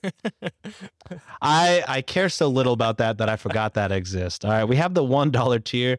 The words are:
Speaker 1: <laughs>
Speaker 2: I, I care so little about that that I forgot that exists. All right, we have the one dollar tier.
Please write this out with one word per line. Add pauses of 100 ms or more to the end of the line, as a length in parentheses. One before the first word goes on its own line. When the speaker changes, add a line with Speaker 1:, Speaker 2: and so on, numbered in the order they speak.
Speaker 1:
<laughs> (920)
Speaker 2:
I,
I
care
so
little
about
that
that
I
forgot
that
exists.
All
right,
we
have
the
one
dollar
tier.